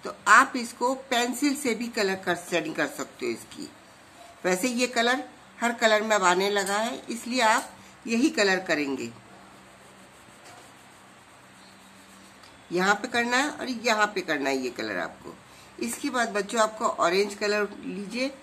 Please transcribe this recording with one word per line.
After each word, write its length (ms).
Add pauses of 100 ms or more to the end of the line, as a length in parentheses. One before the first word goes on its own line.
तो 80 (160)
आप 260
इसको 380 (160)
पेंसिल 460
से 200
भी 140
कलर 280
कर, 180
शेडिंग 400
कर 120
सकते 380
हो 60
इसकी। 380 (760)
वैसे 240
ये 200
कलर 340 (380)
हर 120
कलर 280
में 140
अब 80
आने 260
लगा 280
है, 300
इसलिए 360
आप 260 (380)
यही 240
कलर 340
करेंगे। 460 (3500)
यहाँ 240
पे 140
करना 280
है 120
और 200
यहाँ 380
पे 160
करना 260
है 80
ये 140
कलर 280
आपको। 360 (440)
इसके 300
बाद 240
बच्चों, 280
आपको 240
orange 500
कलर 320 (120)
लीजिए 640